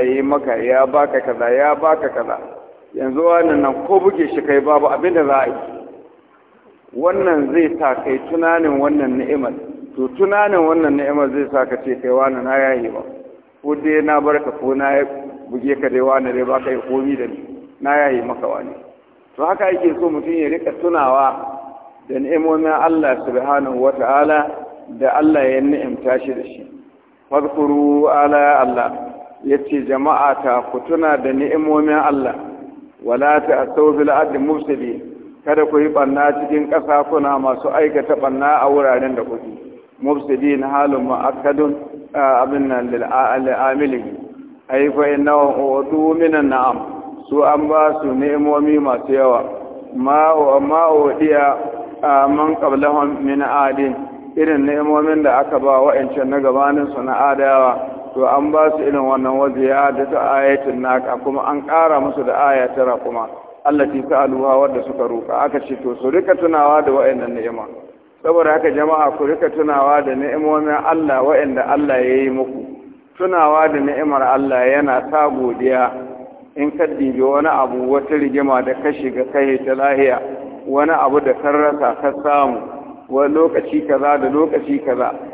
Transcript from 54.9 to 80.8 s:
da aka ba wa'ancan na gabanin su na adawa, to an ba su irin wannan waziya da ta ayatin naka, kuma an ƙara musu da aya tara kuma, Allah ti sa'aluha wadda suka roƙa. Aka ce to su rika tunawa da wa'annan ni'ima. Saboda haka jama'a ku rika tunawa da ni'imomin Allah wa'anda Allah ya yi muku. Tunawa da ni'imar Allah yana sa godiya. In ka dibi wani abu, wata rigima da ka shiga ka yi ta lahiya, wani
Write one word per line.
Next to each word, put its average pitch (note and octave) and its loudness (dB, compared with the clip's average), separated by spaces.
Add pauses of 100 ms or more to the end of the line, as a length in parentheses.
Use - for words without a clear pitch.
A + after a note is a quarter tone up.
da C3 4
aka C#3+ -2
ba C3 4
wa'ancan C3+ 0
na C#3 -2
gabanin C#3 2
su B2 -6
na C3 0
adawa, C3+ 2
to C3 0
an C#3+ 2
ba D#3 4
su D3+ -4
irin C#3 0
wannan C3 0
waziya C3+ 2
da G3 -2
ta D3+ -2 (200)
ayatin C#3 0
naka, B2+ -2
kuma C#3 -4
an C#3+ -2
ƙara D#3 2
musu C#3+ -2
da C3+ 0
aya C3 2
tara B2+ 0
kuma, A#2 -6 (360)
Allah C#3+ 2
ti C#3+ -4
sa'aluha C3+ 2
wadda C3+ 0
suka B2+ -4
roƙa. A#2 -4
Aka C#3 -4
ce C3 -8
to B2 -6
su C3 -2
rika F#3 2
tunawa D3+ 2
da C#3 0
wa'annan B2+ 0
ni'ima. A2+ -6 (600)
Saboda D#3+ 2
haka D#3 0
jama'a D3+ 0
ku D3+ -4
rika D3+ 0
tunawa D3 2
da C3+ -4
ni'imomin D3+ -2
Allah D3+ 0
wa'anda C3+ 0
Allah C#3+ 2
ya C3 2
yi C3+ 0
muku. C3 -4 (500)
Tunawa D#3+ 2
da D3 0
ni'imar C#3+ 0
Allah C3 2
yana C3+ 2
sa D3+ 2
godiya. B2+ 0 (640)
In D3 -2
ka E3 2
dibi C3 -2
wani C#3+ 2
abu, B2+ 0
wata C#3 0
rigima C3+ 0
da B2+ -2
ka C#3 -2
shiga B2+ -4
ka C#3+ -2
yi C3+ 0
ta C3 0
lahiya, C3+ 2 (480)
wani C#3+ 2